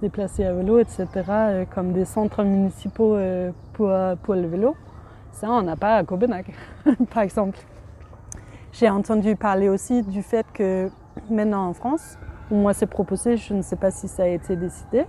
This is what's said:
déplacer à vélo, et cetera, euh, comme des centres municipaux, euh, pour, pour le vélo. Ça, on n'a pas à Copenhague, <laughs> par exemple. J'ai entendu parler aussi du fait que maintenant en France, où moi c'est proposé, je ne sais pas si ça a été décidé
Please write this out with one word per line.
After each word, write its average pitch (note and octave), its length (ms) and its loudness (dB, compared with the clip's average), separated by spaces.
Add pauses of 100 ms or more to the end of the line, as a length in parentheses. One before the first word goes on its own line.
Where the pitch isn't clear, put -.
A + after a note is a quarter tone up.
déplacer G3+ 420 -2
à F#3 100 0
vélo, F#3+ 260 4
et A3+ 60 4
cetera, G3 640 -2
euh, F#3+ 260 0
comme F3+ 200 -2
des F#3 100 2
centres G#3+ 400 -2
municipaux, G3 720 2
euh, F#3 360 0 (200)
pour, G#3 180 2 (320)
pour G3+ 140 0
le F3 120 0
vélo. G#3 280 2 (560)
Ça, - 180 -6
on A#3+ 120 4
n'a F3+ 160 -2
pas G#3 180 4
à G3 80 4
Copenhague, F#3 500 -2 (260)
<laughs> B3+ 340 2
par A3+ 100 4
exemple. - 340 -2 (1160)
J'ai A#3 160 4
entendu G3+ 480 2
parler G3 320 2
aussi A3+ 340 2
du G3 180 -4
fait A3 320 0
que F#3+ 360 0 (400)
maintenant G#3 400 0
en E3+ 40 -4
France, - 440 -4 (340)
où G#3+ 40 2
moi G3+ 180 6
c'est G#3 120 -2
proposé, G#3 520 0
je G#3+ 160 -6
ne G3 80 0
sais F3 160 -6
pas F#3+ 140 2
si F#3+ 180 -6
ça - 140 -2
a F3+ 40 6
été F3 300 -2
décidé F#3 520 -2